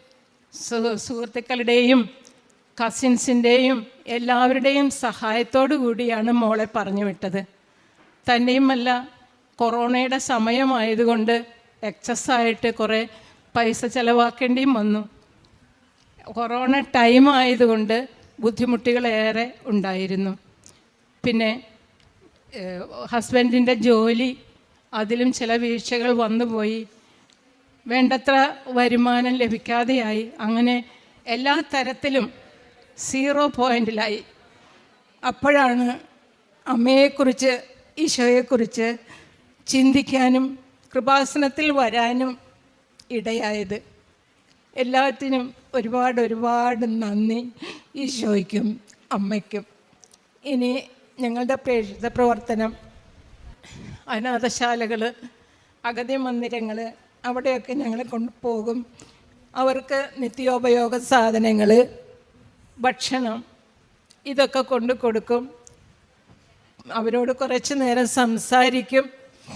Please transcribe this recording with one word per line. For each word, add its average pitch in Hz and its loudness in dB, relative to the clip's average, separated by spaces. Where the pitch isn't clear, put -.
സു-, 226 -4
സുഹൃത്തുക്കളുടെയും 240 0
കസിൻസിൻ്റെയും 247 2
എല്ലാവരുടെയും 254 2
സഹായത്തോടു 247 0
കൂടിയാണ് 233 -2
മോളെ 220 2
പറഞ്ഞു 202 -2
വിട്ടത്. 190 -6
തന്നെയുമല്ല, 254 0
കൊറോണയുടെ 240 0
സമയമായതുകൊണ്ട് 233 0
എക്സസ് 226 -6
ആയിട്ട് 233 0
കുറേ 220 -2
പൈസ 233 0
ചിലവാക്കേണ്ടിയും 247 2
വന്നു. 214 -2
കൊറോണ 240 -2
ടൈം 247 6
ആയതുകൊണ്ട് 240 2
ബുദ്ധിമുട്ടുകളേറെ 233 0
ഉണ്ടായിരുന്നു. 190 -2
പിന്നെ, 233 -2
ഏഹ്, 185 -10
husband-ിൻ്റെ 247 2
ജോലി, 233 2
അതിലും 240 0
ചില 226 -2
വീഴ്ചകൾ 233 -2
വന്നുപോയി. 226 -2
വേണ്ടത്ര 262 2
വരുമാനം 247 2
ലഭിക്കാതെയായി. 233 -2
അങ്ങനെ 240 0
എല്ലാ 269 0
തരത്തിലും 262 -2
സീറോ 277 0
പോയിന്റിലായി. 226 -2
അപ്പോഴാണ് 247 2
അമ്മയെക്കുറിച്ച്, 262 2
ഈശോയെക്കുറിച്ച് 240 0
ചിന്തിക്കാനും 262 2
കൃപാസനത്തിൽ 277 0
വരാനും 247 0
ഇടയായത്. 214 -4
എല്ലാത്തിനും 262 -2
ഒരുപാട്, 247 0
ഒരുപാട് 233 -2
നന്ദി 220 -2
ഈശോയ്ക്കും 214 -2
അമ്മയ്ക്കും. 202 -4
ഇനി 254 -2
ഞങ്ങളുടെ 247 -2
പ്രേക്ഷിത 226 -4
പ്രവർത്തനം, 226 -2
അനാഥശാലകൾ, 233 -4
അഗതി 240 -6
മന്ദിരങ്ങൾ, 233 -6
അവിടെയൊക്കെ 254 -4
ഞങ്ങൾ 233 -6
കൊണ്ടുപോകും. 233 -6
അവർക്ക് 262 -2
നിത്യോപയോഗ 240 0
സാധനങ്ങൾ, 226 4
ഭക്ഷണം, 240 -4
ഇതൊക്കെ 262 0
കൊണ്ടു 247 -2
കൊടുക്കും. 240 -2
അവരോട് 233 -2
കുറച്ച് 254 -4
നേരം 254 0
സംസാരിക്കും. 254 0